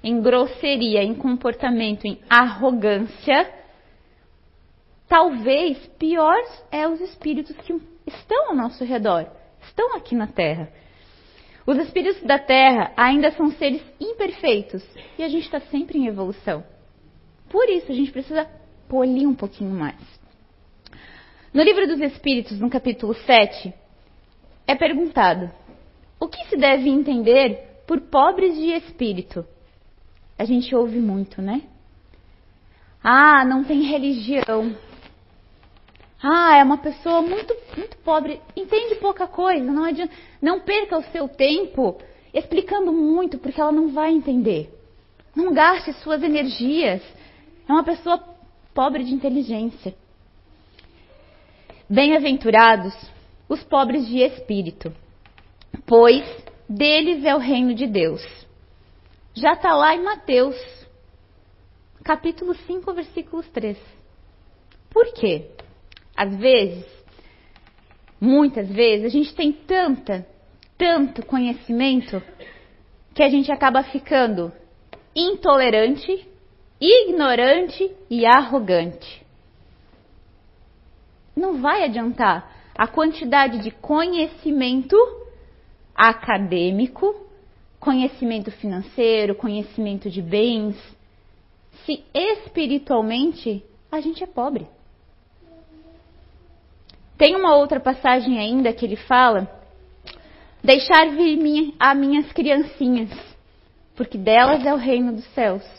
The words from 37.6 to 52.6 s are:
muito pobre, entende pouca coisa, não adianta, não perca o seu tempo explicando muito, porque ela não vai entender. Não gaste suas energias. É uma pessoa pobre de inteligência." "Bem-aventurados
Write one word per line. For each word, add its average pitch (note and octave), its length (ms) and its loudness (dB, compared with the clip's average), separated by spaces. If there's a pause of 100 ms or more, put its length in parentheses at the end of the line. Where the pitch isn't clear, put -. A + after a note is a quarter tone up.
muito F#4+ 220 -12
pobre, D#4 420 -2 (160)
entende G#4+ 400 -2
pouca F#4+ 300 -4
coisa, F4 460 -2
não D#4 120 -2
adianta, E4 280 -6 (280)
não E4+ 200 0
perca G4+ 380 -4
o D#4 40 -4 (100)
seu C#4+ 160 -6
tempo C#4 680 0 (360)
explicando F#4 600 -2
muito, D#4+ 460 0
porque - 220 -8
ela D4+ 120 0
não D#4 160 0
vai D4+ 240 -2
entender. A#3+ 600 -2 (640)
Não F4 180 0
gaste D#4+ 420 2
suas D4+ 280 -6
energias. C#4 800 -2 (640)
É C4+ 40 0
uma D#4+ 120 2
pessoa F4 380 -2 (520)
pobre C4+ 300 -2
de B3+ 80 -6
inteligência." A#3 840 -6 (1900)
"Bem-aventurados A3+ 1040 4 (540)